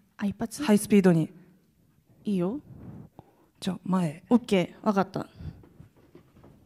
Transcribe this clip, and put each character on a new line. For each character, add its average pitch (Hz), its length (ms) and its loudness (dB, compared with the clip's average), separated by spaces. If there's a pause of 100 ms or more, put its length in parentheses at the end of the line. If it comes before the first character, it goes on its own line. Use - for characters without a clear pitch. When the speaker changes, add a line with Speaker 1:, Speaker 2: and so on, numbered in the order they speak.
(180)
Speaker 1:
あ、 208 80 -8
一 196 120 -4
発？ 233 260 -10
Speaker 2:
ハ 214 100 4
イ 208 40 6
ス 208 100 -2
ピ 208 100 6
ー 196 40 8
ド 185 100 6
に。 160 180 2 (960)
Speaker 1:
い 214 80 -2
い 190 40 -2
よ。 196 220 -2 (1000)
Speaker 2:
じ - 100 -6
ゃ 180 40 -6
あ、 - 100 -12
前。 180 460 -4
Speaker 1:
オ 247 60 4
ッ 233 40 4
ケ 185 420 0
ー、 - 40 -12
分 214 80 0
か 196 80 0
っ - 80 -2
た。 - 160 -10 (1400)